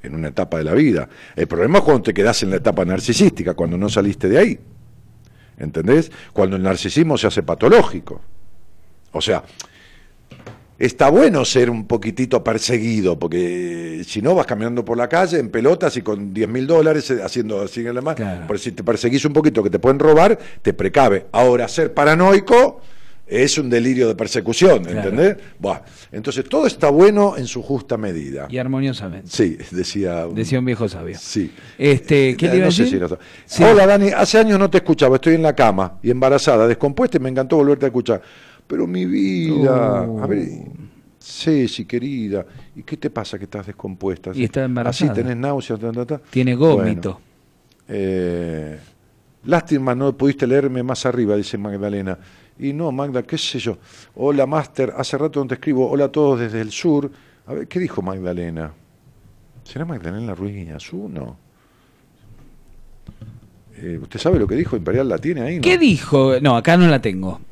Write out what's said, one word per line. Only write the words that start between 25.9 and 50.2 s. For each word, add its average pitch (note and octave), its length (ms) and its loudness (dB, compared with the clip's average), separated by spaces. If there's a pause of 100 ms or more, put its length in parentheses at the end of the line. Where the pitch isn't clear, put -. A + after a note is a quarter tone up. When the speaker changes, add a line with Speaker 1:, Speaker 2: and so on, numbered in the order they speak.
Speaker 1:
Entonces, B2 340 -6
todo D4+ 200 2
está D#3 240 2
bueno G3+ 440 6
en B2+ 120 -6
su B2 160 -8
justa B2 340 -4
medida. C#2+ 520 -8
Speaker 2:
Y B2+ 80 -8
armoniosamente. B2+ 720 -6
Speaker 1:
Sí, F#2 280 0 (140)
decía F2 560 -4
un E2+ 80 -10
Speaker 2:
Decía A2+ 240 -4
un B2+ 60 -4
viejo A#2 220 -4
sabio. E2+ 320 -12
Speaker 1:
Sí. - 320 -6 (260)
Speaker 2:
Este, C3+ 600 2
¿qué - 80 -2
Speaker 1:
Eh, - 40 2
Speaker 2:
le F3+ 80 2
iba F#3 80 4
Speaker 1:
no F#3 40 4
Speaker 2:
a - 20 2
Speaker 1:
sé F#3+ 120 2
Speaker 2:
decir? B3+ 80 2
Speaker 1:
si - 60 -2
era F2 100 -2
eso. F2 120 -6 (260)
Speaker 2:
Sí. - 180 0
Speaker 1:
Hola, G#3 240 8
Dani. G3+ 240 4
Hace - 260 2
años G#3+ 220 4
no G3 100 4
te G3 80 2
escuchaba. C#3 380 4
Estoy D#3+ 180 4
en E3 80 2
la D3+ 140 2
cama F#2+ 480 2
y A#2 80 0
embarazada, B2+ 560 4
descompuesta C#3+ 500 0
y - 20 2
me C3 100 -4
encantó C3 280 0
volverte C#3 280 4
a C3+ 40 2
escuchar. A#2 320 -2 (440)
Pero - 220 -4
mi F3+ 180 -4
vida, D#3 1000 0
Speaker 2:
Oh. A2 160 -6
Speaker 1:
a C3+ 40 -4
ver, G#3 200 -2 (760)
Ceci, C3 640 -2
querida, A#2 600 -6 (300)
¿y G#2+ 80 -18
qué - 140 -12
te D3+ 120 -6
pasa G#2+ 280 -10
que F#2+ 80 -12
estás G2 200 -12
descompuesta? F#2+ 680 -10
Speaker 2:
Y C3 120 -4
está C3+ 180 -4
embarazada. B2 480 -2
Speaker 1:
Así G#2+ 100 -2
tenés B2 160 -4
náuseas, B2+ 420 -6
ta, A2+ 120 -6
ta, A#2+ 140 -6
ta. D3 120 -8 (120)
Speaker 2:
Tiene B2+ 260 0
Speaker 1:
Bueno. C#3+ 220 4
Speaker 2:
gómito. F#2 440 -2 (680)
Speaker 1:
Eh, F2 880 -4 (680)
lástima C#3 500 -2
no C3+ 220 -2
pudiste C#3 300 0